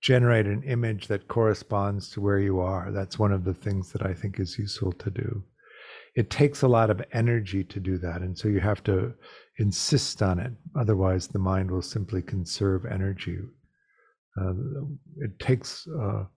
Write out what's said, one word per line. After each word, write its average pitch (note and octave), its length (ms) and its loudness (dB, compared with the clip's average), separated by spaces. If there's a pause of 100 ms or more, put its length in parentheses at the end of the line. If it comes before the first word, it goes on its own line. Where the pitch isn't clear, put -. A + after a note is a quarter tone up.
generate A#2+ 440 6
an G#2+ 180 -2
image A#2 440 -2
that G2+ 200 -2
corresponds G2+ 840 0
to G#2 100 -8
where G2+ 180 4
you G2 220 2
are. F#2 300 -2
That's G2 280 -4
one G2+ 140 4
of F#2+ 100 0
the F#2 100 0
things G2 380 -4
that G2+ 140 -4
I F#2 80 -2
think G2 260 -6
is F#2 180 -4
useful G2 360 -4
to - 180 -6
do. G2 320 -6 (720)
It A#2 140 2
takes C#3+ 320 2
a C3+ 60 6
lot A2+ 220 6
of G2+ 120 0 (100)
energy A2+ 540 0
to - 140 -10
do F#2 200 -2
that, F2 220 -4
and F2+ 160 -6
so - 100 -2
you G2+ 140 2
have G2+ 240 0
to G#2 280 2 (440)
insist - 640 0
on F#2 180 2
it. A#2 140 -6 (240)
Otherwise, F#2+ 500 2
the - 100 -4
mind F#2+ 320 2
will F#2 120 0
simply F#2+ 400 -4
conserve F#2+ 640 -2
energy. F#2 520 -4 (1040)
Uh, F#2+ 140 0 (640)
it A#2 220 -8
takes, - 480 -2
uh, G#2+ 360 -2 (140)